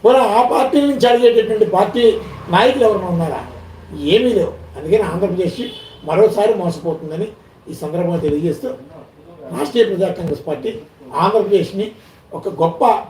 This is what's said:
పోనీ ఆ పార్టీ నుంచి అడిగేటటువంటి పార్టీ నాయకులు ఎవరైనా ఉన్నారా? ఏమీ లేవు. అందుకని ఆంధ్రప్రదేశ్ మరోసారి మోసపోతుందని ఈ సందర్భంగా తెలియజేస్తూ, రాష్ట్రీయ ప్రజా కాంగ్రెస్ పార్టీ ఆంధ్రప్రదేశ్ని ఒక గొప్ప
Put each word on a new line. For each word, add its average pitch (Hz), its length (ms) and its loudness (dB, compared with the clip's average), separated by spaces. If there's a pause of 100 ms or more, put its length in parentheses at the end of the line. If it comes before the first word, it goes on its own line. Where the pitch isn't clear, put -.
పోనీ 262 140 6
ఆ 240 300 2
పార్టీ 269 320 2
నుంచి 269 280 2
అడిగేటటువంటి 233 560 4
పార్టీ 208 480 2 (380)
నాయకులు 240 340 4
ఎవరైనా 196 220 2
ఉన్నారా? 165 400 -4 (540)
ఏమీ 220 320 2
లేవు. - 460 -4
అందుకని 180 240 0
ఆంధ్రప్రదేశ్ 180 580 -2 (440)
మరోసారి 208 500 4
మోసపోతుందని 170 720 -6 (420)
ఈ 139 40 -12
సందర్భంగా 170 420 -4
తెలియజేస్తూ, 156 520 -2 (920)
రాష్ట్రీయ 233 260 2
ప్రజా 185 240 0
కాంగ్రెస్ 165 380 -6
పార్టీ 160 320 -6 (360)
ఆంధ్రప్రదేశ్ని 196 760 0 (440)
ఒక 165 140 -8
గొప్ప 170 360 -2 (260)